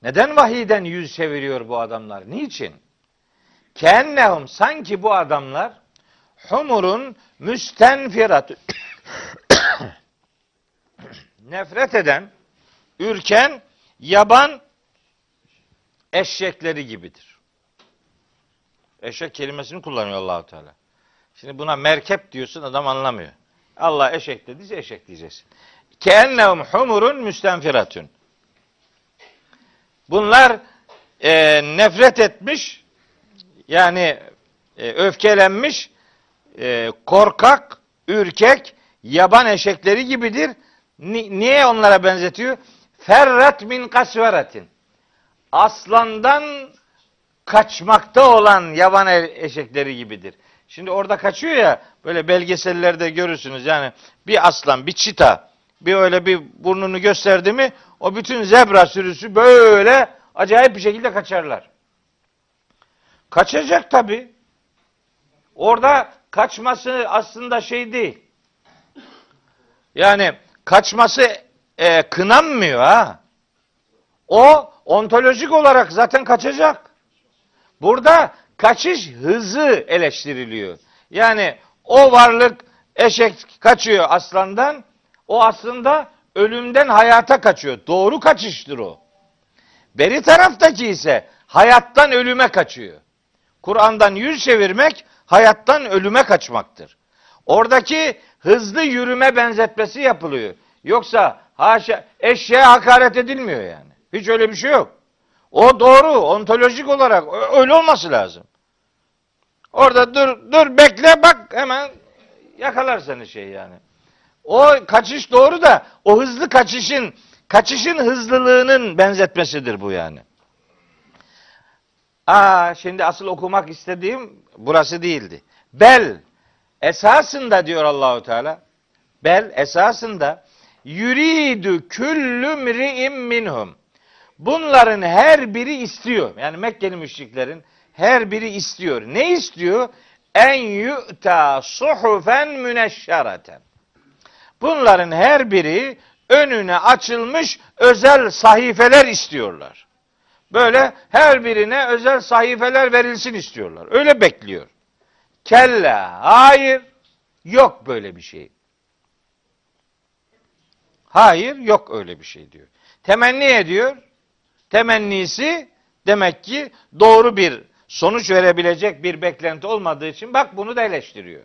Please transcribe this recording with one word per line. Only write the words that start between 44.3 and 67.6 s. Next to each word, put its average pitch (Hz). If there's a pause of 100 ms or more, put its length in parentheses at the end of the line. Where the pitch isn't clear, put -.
Aslandan 220 (1000)
kaçmakta 214
olan 196
yaban 190
e-, 170
eşekleri 139
gibidir. 104 (340)
Şimdi 185
orada 196
kaçıyor 202
ya, 175 (220)
böyle 160
belgesellerde 175
görürsünüz. 156
Yani 147 (340)
bir 180
aslan, 135
bir 180
çita, 135 (300)
bir 180
öyle 180
bir 180 (140)
burnunu 185
gösterdi 190
mi, 262 (280)
o 190
bütün 233
zebra 202
sürüsü 190
böyle 233 (260)
acayip 220
bir 202
şekilde 214
kaçarlar. 170 (1600)
Kaçacak 285
tabii. 240 (1200)
Orada 240 (180)
kaçması 240
aslında 226